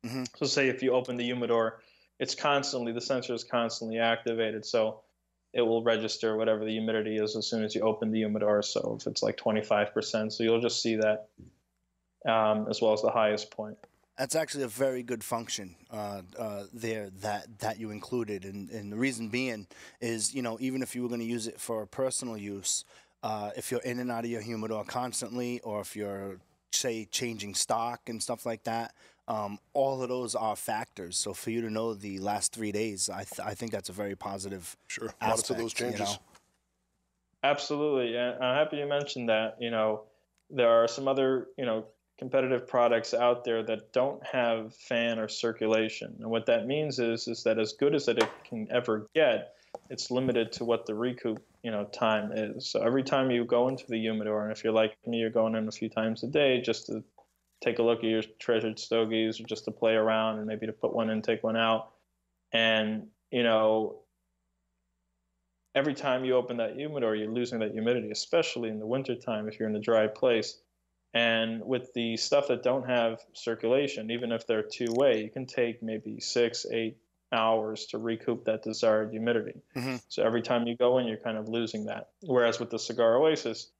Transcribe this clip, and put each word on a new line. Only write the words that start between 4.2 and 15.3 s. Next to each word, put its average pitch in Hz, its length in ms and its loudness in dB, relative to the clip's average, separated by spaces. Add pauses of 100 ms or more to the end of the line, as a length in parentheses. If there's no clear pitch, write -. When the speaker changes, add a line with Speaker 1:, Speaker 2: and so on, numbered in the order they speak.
Speaker 2:
so 110 360 0 (520)
it 123 100 2
will 113 200 4
register 110 540 0
whatever 110 280 2
the 110 60 -2
humidity 110 460 0
is 107 180 0
as 110 140 -2
soon 110 160 0
as 107 100 -4
you 113 60 0
open 110 320 2
the 110 80 2
humidor. 104 420 2
So - 380 -2
if - 80 -4
it's, - 120 -4
like, - 160 0
twenty-five 107 560 2
percent, 107 400 -2
so 117 120 -2
you'll 117 160 4
just 117 200 0
see 113 140 2
that, 107 320 2 (1000)
um, 107 460 2
as - 100 -2
well 110 120 6
as 107 100 2
the 117 80 4
highest 107 400 2
point. 107 260 -10 (400)
Speaker 1:
That's 135 200 -2
actually 147 260 -2
a 123 60 -2
very 127 340 0
good 117 220 -6
function, 107 500 -6 (160)